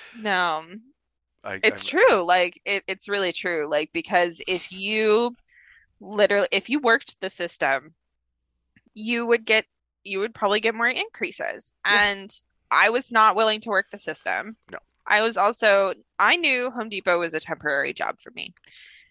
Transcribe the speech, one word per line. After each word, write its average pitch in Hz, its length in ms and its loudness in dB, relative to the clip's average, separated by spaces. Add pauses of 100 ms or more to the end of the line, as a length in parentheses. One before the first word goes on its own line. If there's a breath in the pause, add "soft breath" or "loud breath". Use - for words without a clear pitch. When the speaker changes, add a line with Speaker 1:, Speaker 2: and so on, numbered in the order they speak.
(180 loud breath)
Speaker 1:
No. 180 460 -2 (800)
Speaker 2:
I, 98 200 -8
Speaker 1:
It's 208 200 0 (100)
Speaker 2:
I'm 311 60 2
Speaker 1:
true. 285 260 4
Like, 180 400 2
it, 196 220 -2
it's 190 220 -8
really 196 240 0
true. 165 360 -4
Like, 156 240 -2
because 175 540 0
if 180 240 -4
you 214 640 0 (640 soft breath)
literally, 202 520 2
if 196 180 -2
you 277 100 0
worked 233 400 0
the 190 100 -6
system, 151 640 -4 (1000)
you 233 340 -4
would 233 180 2
get, 220 200 2 (380)
you 190 160 -8
would 220 140 -4
probably 208 280 2
get 220 140 0
more 233 120 0
increases. - 840 -6 (140)
Speaker 2:
Yeah. 202 240 4
Speaker 1:
And 196 240 -8 (380)
I 175 180 6
was 240 220 -2
not 220 240 4
willing 214 260 2
to 233 80 -10
work 202 220 0
the 202 60 -14
system. 113 580 -8 (160)
Speaker 2:
No. - 60 -12 (300)
Speaker 1:
I 208 140 4
was 226 160 0
also, 196 560 2 (260)
I 214 180 4
knew 262 340 0
Home 226 180 -8
Depot 185 300 0
was 170 140 -4
a 156 60 -2
temporary 143 540 -4
job - 260 -6
for - 120 -20
me. - 220 -16 (580 loud breath)